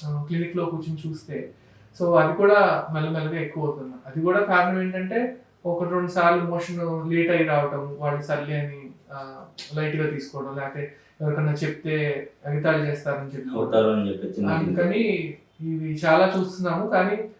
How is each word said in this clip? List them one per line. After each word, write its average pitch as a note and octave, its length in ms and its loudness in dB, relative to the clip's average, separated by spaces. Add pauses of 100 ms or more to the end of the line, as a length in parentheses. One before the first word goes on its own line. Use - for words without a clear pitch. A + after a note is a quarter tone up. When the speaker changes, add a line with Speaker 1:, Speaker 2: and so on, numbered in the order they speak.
Speaker 1:
ఆ, D3 220 -2
క్లినిక్‌లో E3+ 380 -2
కూర్చొని D#3+ 440 -6
చూస్తే. C3+ 440 -10 (480)
So, F3 120 4
అది D#3 200 6
కూడా G3+ 600 6
మెల్లమెల్లగా D#3 460 -2
ఎక్కువ D#3 260 -4
అవుతుంది. C#3+ 280 -6 (120)
అది C#3 160 -6
కూడా F3+ 180 4
కారణం F#3 420 2
ఏంటంటే F#3+ 560 -2 (280)
ఒకటి F3 260 -2
రెండు F3+ 160 0
సార్లు F3 360 4
మోషన్ E3+ 720 -4
లేట్ E3+ 180 4
అయి E3 120 4
రావటం, C#3+ 560 0
వాళ్ళు D3 220 -2
సర్లే D3 380 -2
అని, C#3+ 300 -8 (220)
ఆ, C3+ 340 -14 (300)
లైట్‌గా D3+ 340 -2
తీసుకోవడం, C#3 460 -8
లేకపోతే C#3 400 -8 (260)
ఎవరికన్నా D3+ 320 2
చెప్తే D3+ 720 -2 (180)
ఎగతాళి D3 420 2
చేస్తారని C#3+ 480 -6
చెప్పి B2+ 140 -10
Speaker 2:
అవుతారు A2 380 2
అని G#2 220 2
చెప్పి F#2+ 180 -6
చిన్న G2+ 220 -2
Speaker 1:
అందుకని F3+ 840 2 (280)
ఇవి D#3+ 440 -4
చాలా F3+ 340 6
చూస్తున్నాము. F3+ 500 -2
కానీ G#3 400 2 (100)